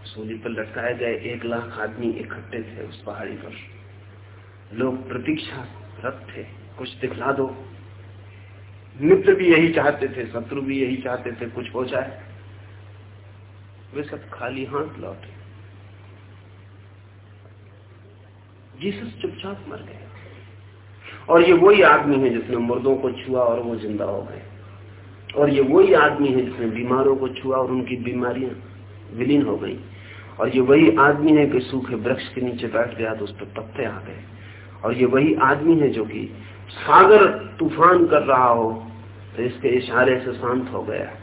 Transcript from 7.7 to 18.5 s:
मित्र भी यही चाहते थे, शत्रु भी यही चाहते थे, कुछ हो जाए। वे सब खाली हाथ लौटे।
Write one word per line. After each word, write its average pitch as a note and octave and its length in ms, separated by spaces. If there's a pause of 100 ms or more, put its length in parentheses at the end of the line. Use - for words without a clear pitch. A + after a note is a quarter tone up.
मित्र F#3 340
भी F#3 100
यही E3 240
चाहते C#3+ 380
थे, C3 180
शत्रु A#2 360
भी C3+ 220
यही B2+ 140
चाहते B2 340
थे, A#2 180
कुछ A2+ 260
हो B2 100
जाए। C3 360 (1700)
वे D3 80
सब C#3+ 260
खाली C3 360
हाथ C#3+ 340
लौटे। - 280 (3500)